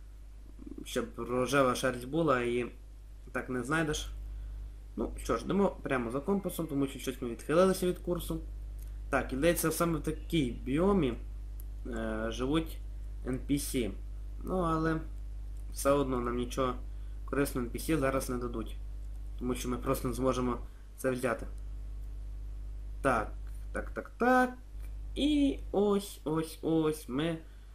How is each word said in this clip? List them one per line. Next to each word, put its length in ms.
щоб 200
рожева 580
шерсть 340
була, 320
і 320
так 180
не 120
знайдеш. 500
Ну, 200
що 200
ж, 80
йдемо 380
прямо 280
за 100
компасом, 460
тому 200
що 120
щось 240
ми 60
відхилилися 580
від 120
курсу. 420
Так, 220
і 40
здається, 340
саме 280
в 40
такій 480
біомі, 640
е, 440
живуть 480
Ен 200
Пі 120
Сі. 320
Ну, 140
але... 420
Все 180
одно 300
нам 160
нічого 380
корисного 420
Ен 60
Пі 60
Сі 180
зараз 340
не 80
дадуть. 380
Тому 160
що 140
ми 100
просто 300
не 60
зможемо 440
це 140
взяти. 360
Так, 300
так, 180
так, 280
так. 360
І 440
ось, 520
ось, 380
ось 460
ми 300